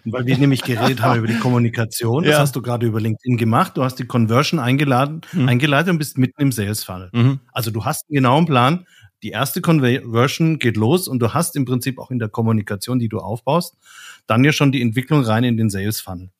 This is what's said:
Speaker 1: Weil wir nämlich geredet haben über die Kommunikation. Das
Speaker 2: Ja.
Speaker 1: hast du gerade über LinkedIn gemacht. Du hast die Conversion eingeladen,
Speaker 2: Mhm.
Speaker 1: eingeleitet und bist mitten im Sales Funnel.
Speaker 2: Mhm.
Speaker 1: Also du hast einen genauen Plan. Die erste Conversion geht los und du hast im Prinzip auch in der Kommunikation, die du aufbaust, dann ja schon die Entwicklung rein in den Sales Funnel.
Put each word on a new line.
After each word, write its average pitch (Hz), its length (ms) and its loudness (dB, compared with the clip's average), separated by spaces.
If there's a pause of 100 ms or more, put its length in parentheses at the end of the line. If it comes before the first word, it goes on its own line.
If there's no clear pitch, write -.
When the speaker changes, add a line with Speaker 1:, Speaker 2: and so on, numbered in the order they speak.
Speaker 1:
Weil 123 220 -4
wir 131 100 2
nämlich 139 260 4
geredet 131 380 0
haben 120 180 2
über 107 100 -2
die 113 100 0
Kommunikation. 120 840 0
Das 151 80 4
Speaker 2:
Ja. 151 80 4
Speaker 1:
hast 143 160 0
du 123 60 -6
gerade 120 240 -2
über 110 140 -2
LinkedIn 113 360 -2
gemacht. 117 400 0
Du 147 80 0
hast 131 160 -4
die 127 60 -8
Conversion 120 520 2
eingeladen, 139 640 0 (120)
Speaker 2:
Mhm. 131 160 0
Speaker 1:
eingeleitet 143 420 2
und 170 80 0
bist 147 200 -8
mitten 127 240 0
im 139 80 2
Sales 107 320 -4
Funnel. 92 300 -12
Speaker 2:
Mhm. 131 280 2 (120)
Speaker 1:
Also 117 180 -6
du 107 140 -6
hast 147 240 -6
einen 147 80 -2
genauen 135 300 4
Plan. 143 400 2 (360)
Die 110 80 -10
erste 123 300 -4
Conversion 135 960 2
geht 117 180 0
los 127 300 2
und 127 140 -4
du 117 140 0
hast 165 200 -2
im 143 100 0
Prinzip 127 360 -4
auch - 100 -14
in 127 80 -4
der 110 100 -4
Kommunikation, 110 680 -2
die 117 100 -2
du 104 100 -6
aufbaust, 135 580 -4 (500)
dann 113 160 4
ja 147 80 4
schon 143 220 2
die 127 100 -2
Entwicklung 127 400 0
rein 113 220 0
in 120 120 0
den 113 140 0
Sales 98 300 -4
Funnel. 92 400 -14